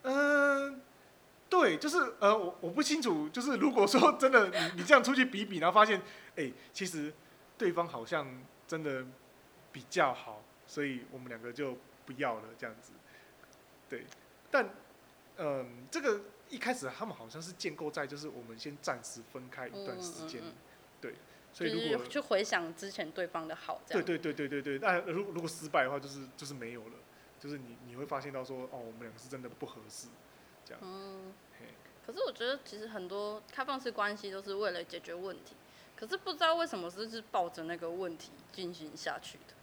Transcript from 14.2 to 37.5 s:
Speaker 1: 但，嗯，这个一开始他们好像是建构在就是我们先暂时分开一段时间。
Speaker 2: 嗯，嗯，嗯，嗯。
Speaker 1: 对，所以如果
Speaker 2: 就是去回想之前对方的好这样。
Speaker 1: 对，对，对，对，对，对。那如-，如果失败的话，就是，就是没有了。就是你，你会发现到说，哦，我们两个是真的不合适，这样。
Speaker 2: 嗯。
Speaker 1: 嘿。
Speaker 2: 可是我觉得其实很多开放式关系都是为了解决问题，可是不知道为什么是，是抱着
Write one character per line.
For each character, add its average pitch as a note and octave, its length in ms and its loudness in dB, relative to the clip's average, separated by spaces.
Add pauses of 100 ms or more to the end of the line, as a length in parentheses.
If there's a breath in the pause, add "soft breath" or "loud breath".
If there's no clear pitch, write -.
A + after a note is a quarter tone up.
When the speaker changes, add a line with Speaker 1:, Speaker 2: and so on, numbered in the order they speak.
Speaker 1:
但， A#3 180 4 (680)
嗯， C3 520 -4
这 E4 120 -6
个 G#3+ 200 2 (280)
一 C#4+ 80 -10
开 B3 160 0
始 B3 240 -4
他 A3 80 -4
们 G3+ 100 -8
好 A2+ 140 -14
像 D#3 120 -12
是 F3 120 -12
建 D#3 220 -6
构 D3+ 140 -4
在 D3 160 -4
就 C#3+ 120 -10
是 D3+ 100 -10
我 B2 160 -10
们 A2+ 160 -14
先 C#3+ 220 -10
暂 B2 220 -2
时 - 180 -12 (100)
分 B2+ 180 -12
开 B2+ 180 -10
一 - 180 -12
段 - 160 -8
时 E3 260 -10
间。 D3+ 140 -10
Speaker 2:
嗯， - 20 -14
嗯， E3 60 -12
嗯， - 0 -
嗯。 - 60 -16 (440 loud breath)
Speaker 1:
对， B2+ 160 -10 (380 loud breath)
所 E3+ 120 -4
以 D3+ 60 4
如 D#3+ 80 0
果 C#3+ 180 2
Speaker 2:
就 B2 60 -2
是 B2 60 -10
去 F#3+ 100 0
回 G3 240 2
想 E3+ 320 0
之 G3 160 -10
前 D#3+ 180 -6
对 F3 160 -4
方 E3 220 -6
的 D#3+ 80 -6
好 - 300 -8
这 - 100 -6
样。 F3 80 4
Speaker 1:
对， E3+ 140 0
对， D#3 160 -2
对， C#3+ 160 -4
对， C#3+ 120 -2
对， C#3 160 -2
对。 G#3 100 0
那 F3+ 120 6 (120)
如-， G3 200 -2
如 E3 80 -4
果 E3 80 -4
失 D#3 220 -8
败 C#3+ 140 6
的 C3 60 2
话， C#3+ 80 -2
就 C#3 120 -8
是， C3+ 260 -12
就 D3 100 -12
是 C#3+ 80 -10
没 A#2+ 200 -10
有 A#2+ 120 -12
了。 A#2 100 -16 (440 loud breath)
就 C#3+ 80 -14
是 D3 100 -8
你， A#2+ 200 -14 (100)
你 A#2+ 80 -16
会 C#3 100 -6
发 C#3 140 -2
现 C#3 140 -8
到 C3 100 -6
说， B2+ 280 -8
哦， C3 80 -10
我 A#2 120 -10
们 A2+ 100 -16
两 A2 120 -12
个 - 40 -18
是 B2+ 120 -18
真 C3 120 -10
的 B2 60 -10
不 A#2+ 180 -10
合 A#2+ 140 -14 (100)
适， - 180 -14 (580 loud breath)
这 - 80 -16
样。 - 100 -16
Speaker 2:
嗯。 F#3+ 480 -14 (260)
Speaker 1:
嘿。 A#2 100 -18 (380)
Speaker 2:
可 A3+ 60 -10
是 G#3 140 -10
我 C4+ 60 -2
觉 A3+ 140 -6
得 C4+ 200 0
其 G#3 120 -14
实 A3 100 -10
很 G3+ 200 -8
多 G#3 420 -6
开 C4 140 -6
放 C4+ 160 -2
式 B3+ 100 -6
关 G#3 280 -2
系 G#3 120 -10
都 G3 120 -8
是 G3 140 -8
为 G3+ 160 0
了 F3 120 -6
解 E3+ 160 -10
决 E3+ 140 -10
问 F3+ 200 -8 (120)
题， - 100 -20 (400 loud breath)
可 A3 100 -10
是 E4+ 120 -4
不 F#4 160 -6
知 D4+ 60 -8
道 E4 160 6
为 E4 120 0
什 G#3 100 -6
么 F3 140 -6
是， G#3+ 180 -8
是 A3 220 -10
抱 F3+ 160 2
着 E3 160 -8